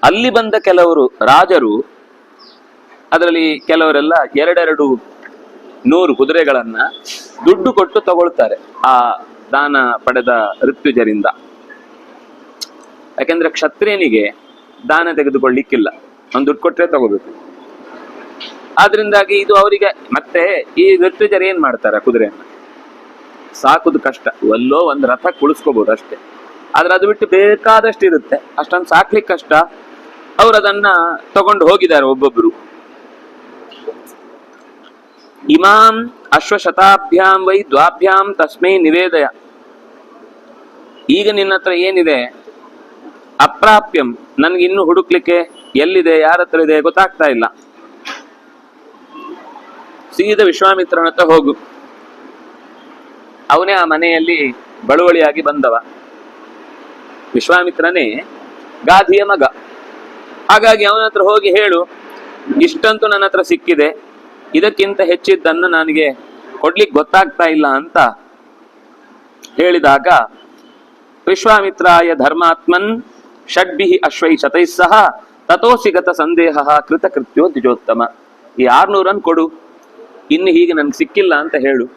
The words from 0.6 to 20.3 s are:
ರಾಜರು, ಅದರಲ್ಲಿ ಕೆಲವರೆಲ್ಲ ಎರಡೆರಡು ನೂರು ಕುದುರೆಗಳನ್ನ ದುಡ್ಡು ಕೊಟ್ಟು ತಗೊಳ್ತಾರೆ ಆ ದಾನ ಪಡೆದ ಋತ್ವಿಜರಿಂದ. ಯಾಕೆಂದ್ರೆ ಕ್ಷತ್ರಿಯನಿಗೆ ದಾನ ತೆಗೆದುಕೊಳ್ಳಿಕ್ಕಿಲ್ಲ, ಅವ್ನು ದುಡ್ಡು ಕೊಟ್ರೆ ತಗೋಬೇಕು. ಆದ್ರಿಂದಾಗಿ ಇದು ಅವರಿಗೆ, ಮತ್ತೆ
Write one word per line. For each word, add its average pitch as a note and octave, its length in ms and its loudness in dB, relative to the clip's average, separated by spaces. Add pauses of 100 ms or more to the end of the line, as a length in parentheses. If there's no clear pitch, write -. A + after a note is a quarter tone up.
ರಾಜರು, C3+ 760 2 (1300)
ಅದರಲ್ಲಿ E3 480 0
ಕೆಲವರೆಲ್ಲ D#3 520 0 (240)
ಎರಡೆರಡು D3+ 640 0 (880)
ನೂರು D#3 300 2
ಕುದುರೆಗಳನ್ನ C3+ 600 -2 (680)
ದುಡ್ಡು B3+ 260 2
ಕೊಟ್ಟು G3 280 -2
ತಗೊಳ್ತಾರೆ E3+ 560 -2 (300)
ಆ B2 240 2 (420)
ದಾನ C#3+ 240 -2 (200)
ಪಡೆದ A#2+ 680 -2
ಋತ್ವಿಜರಿಂದ. A2+ 640 -2 (1900)
ಯಾಕೆಂದ್ರೆ E3 320 -4
ಕ್ಷತ್ರಿಯನಿಗೆ D#3 800 -2 (580)
ದಾನ E3 280 0
ತೆಗೆದುಕೊಳ್ಳಿಕ್ಕಿಲ್ಲ, C3 720 -2 (460)
ಅವ್ನು C3+ 120 -2
ದುಡ್ಡು D3 160 -4
ಕೊಟ್ರೆ E3+ 240 -2
ತಗೋಬೇಕು. A#2+ 480 -4 (1400)
ಆದ್ರಿಂದಾಗಿ G3+ 560 0
ಇದು G3+ 200 0
ಅವರಿಗೆ, G3+ 320 2
ಮತ್ತೆ E3+ 800 -4 (120)